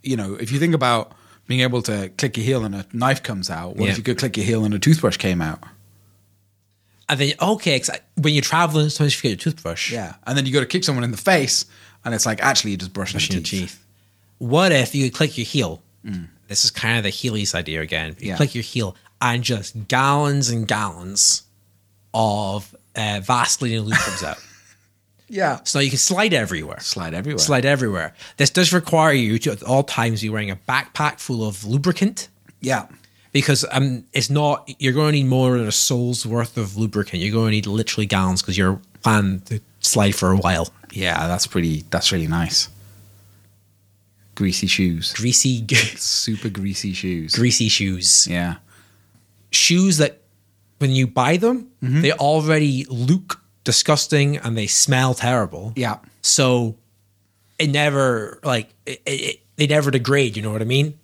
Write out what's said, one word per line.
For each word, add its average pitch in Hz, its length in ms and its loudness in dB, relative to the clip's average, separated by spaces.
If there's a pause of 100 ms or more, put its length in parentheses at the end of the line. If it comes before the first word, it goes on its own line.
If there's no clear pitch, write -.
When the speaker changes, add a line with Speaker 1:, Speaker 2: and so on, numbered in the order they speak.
Speaker 1:
you 131 120 -2
know, 101 200 -6
if 113 180 -6
you 139 60 -2
think 170 140 2
about 123 380 0 (360)
being 127 140 0
able 123 200 0
to 101 360 -4
click 135 200 -2
your 110 80 -4
heel 127 180 0
and 101 120 -4
a 98 180 -10
knife 131 300 0
comes 98 260 -6
out, 90 260 -10
what 101 120 0
Speaker 2:
Yeah. 98 40 2
Speaker 1:
if 98 60 -2
you 107 60 -8
could 120 140 -2
click 123 200 -2
your 101 80 -2
heel 110 180 2
and 104 100 0
a 101 60 -2
toothbrush 147 380 4
came 127 240 0
out? 78 200 -4 (1500)
Speaker 2:
And 143 100 0
then, 143 220 2
okay, 175 360 2
'cause - 120 -2
I, - 100 -8 (160)
when 151 180 2
you're 143 80 2
traveling, 156 480 2
sometimes 147 260 0
you - 20 -8
forget 123 140 -2
your 95 60 -4 (160)
toothbrush. - 380 -6
Speaker 1:
Yeah. 113 220 -8 (120)
And 127 120 -2
then 135 80 0
you 131 80 -2
go 139 80 4
to 120 40 0
kick 180 200 -2
someone 127 180 0
in 120 80 -2
the 107 60 -8
face 160 480 2 (400)
and 120 100 -2
it's 104 120 0
like, 110 140 -2
actually, 107 300 0
you're 95 60 -4
just 90 160 -10
brushing 98 220 -6
Speaker 2:
Brushing - 180 -2
Speaker 1:
your 90 80 -2
Speaker 2:
your 78 40 -10
Speaker 1:
teeth. 95 140 -4 (120)
Speaker 2:
teeth. - 140 -20 (520)
What 151 340 2
if 135 240 2
you 135 160 0
click - 260 -2
your 113 80 -4
heel? 92 360 -4 (240)
Speaker 1:
Mm. 90 240 -10 (180)
Speaker 2:
This 101 160 0
is - 80 4
kind 117 280 0
of 104 40 -4
the 101 80 0
Heelys 107 420 -4
idea 80 280 -4
again. 80 380 -6
You 104 100 -8
Speaker 1:
Yeah. 90 80 -6
Speaker 2:
click 143 180 0
your 117 80 -4
heel 104 320 -6 (260)
and 120 240 0
just 107 420 -6
gallons 139 600 2
and 113 180 -2
gallons 98 760 -2 (680)
of, 104 640 -2 (220)
uh, 104 260 -4
Vaseline 120 540 0
and 107 100 -4
lube 110 100 0
comes 95 260 -4
out. 73 200 -8
<laughs> - 40 -20 (840)
Speaker 1:
Yeah. 180 340 -2
Speaker 2:
So - 160 -2
you 139 100 4
can 135 80 -2
slide 196 380 2
everywhere. 85 460 -4
Speaker 1:
Slide 82 340 -6
everywhere. 127 240 -6
Speaker 2:
Slide 131 260 2
everywhere. 110 480 0 (240)
This 139 140 4
does 175 220 4
require 160 400 4
you 113 260 2
to, 131 140 -2
at 104 100 -10
all 135 200 2
times, 117 380 0
be 110 80 -4
wearing 107 220 -4
a 92 60 -6
backpack 139 640 -2
full 113 280 -4
of 101 160 -8
lubricant. 151 640 0 (340)
Speaker 1:
Yeah. 127 260 -2 (440)
Speaker 2:
Because, 139 400 2
um, 131 320 0 (100)
it's 131 160 -2
not, 147 400 0 (100)
you're 131 140 0
gonna 151 200 2
need 143 120 2
more 127 320 2
than 117 100 0
a 107 40 -4
soul's 120 560 -2
worth 117 300 -2
of 101 200 -4
lubricant. 101 460 -2
You're 104 100 -2
gonna 113 180 2
need 107 140 0
literally 107 400 -2
gallons 95 380 0
'cause 92 140 -4
you're 95 220 2 (220)
planning 101 440 2
to 107 160 -8 (180)
slide 101 320 2
for 92 200 2
a 95 60 4
while. 87 340 0 (200)
Speaker 1:
Yeah, 85 360 -2
that's 87 200 -2
pretty, 82 420 0
that's - 220 0
really 82 160 -2
nice. 85 400 0 (1700)
Greasy 95 320 -2
shoes. 87 460 0
Speaker 2:
Greasy, 120 540 0
<laughs> - 60 0 (220)
Speaker 1:
Super - 540 -4
greasy 98 440 -6
shoes. 85 420 -4
Speaker 2:
greasy 117 340 2
shoes. 92 580 2
Speaker 1:
Yeah. 87 280 -2 (960)
Speaker 2:
Shoes 180 460 4
that, - 240 0 (580)
when 135 120 2
you 131 160 4
buy 131 300 2
them, 233 320 0 (120)
Speaker 1:
Mm-hmm. 135 200 2
Speaker 2:
they 143 120 4
already 151 760 2
look 131 520 0 (220)
disgusting 143 720 2
and 117 200 -4
they 107 100 -2
smell 131 460 2
terrible. 113 600 -2
Speaker 1:
Yeah. 113 240 -4 (240)
Speaker 2:
So 123 520 2 (840)
it 156 100 2
never, 139 760 0
like, 120 260 -2 (160)
it, 131 200 -10
it, 139 60 -4
it, - 280 -6 (160)
they 151 120 2
never 143 240 2
degrade, 127 440 0
you 110 80 -6
know 107 80 -4
what 110 100 -4
I 110 40 -2
mean? 143 380 0